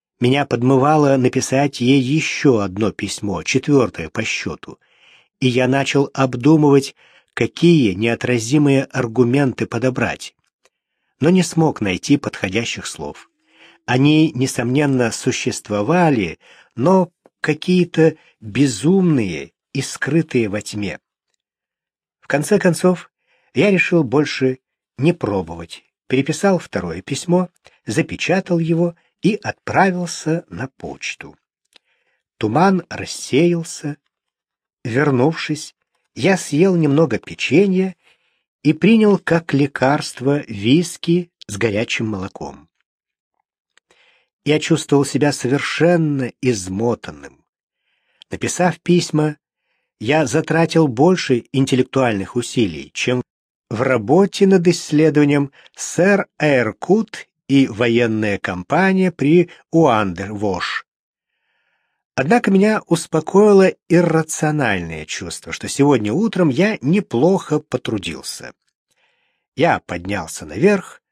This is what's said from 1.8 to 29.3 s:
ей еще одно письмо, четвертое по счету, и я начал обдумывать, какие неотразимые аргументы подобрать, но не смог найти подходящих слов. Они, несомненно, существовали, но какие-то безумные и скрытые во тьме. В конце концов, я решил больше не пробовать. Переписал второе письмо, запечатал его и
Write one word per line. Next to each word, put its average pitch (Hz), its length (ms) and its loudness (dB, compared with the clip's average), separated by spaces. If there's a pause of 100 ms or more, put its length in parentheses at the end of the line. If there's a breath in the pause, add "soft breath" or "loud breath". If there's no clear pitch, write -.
ей 131 200 4
еще 135 580 0
одно 101 340 -2
письмо, 98 500 -8
четвертое 120 680 0
по 110 120 -6
счету, - 560 -10 (640 soft breath)
и 135 80 0
я 127 180 2
начал 135 460 0
обдумывать, 139 800 2 (380 soft breath)
какие 127 600 2
неотразимые 123 920 0
аргументы 123 800 0
подобрать, 120 720 -4 (840)
но 147 100 2
не 185 120 4
смог 160 380 0
найти 101 380 0
подходящих 101 680 -6
слов. - 420 -14 (580 soft breath)
Они, 147 460 4
несомненно, 127 800 0
существовали, 113 1300 -2 (360 soft breath)
но 175 380 2 (280)
какие-то 160 760 2 (240 soft breath)
безумные 123 1120 0 (200)
и 135 100 -4
скрытые 135 640 -2
во 101 140 -6
тьме. 101 380 -8 (1200)
В - 60 -20
конце 151 320 0
концов, - 520 0 (420)
я 175 180 2
решил 175 320 2
больше 131 580 0 (360)
не 156 160 0
пробовать. 85 720 -6 (220)
Переписал 160 520 0
второе 87 440 -8
письмо, 175 480 -2 (360 soft breath)
запечатал 165 720 -2
его 165 360 0 (280)
и 202 200 0